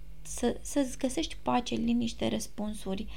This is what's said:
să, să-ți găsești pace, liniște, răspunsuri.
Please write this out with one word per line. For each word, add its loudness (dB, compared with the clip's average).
să, 0
să-ți 0
găsești 0
pace, 2
liniște, 2
răspunsuri. -2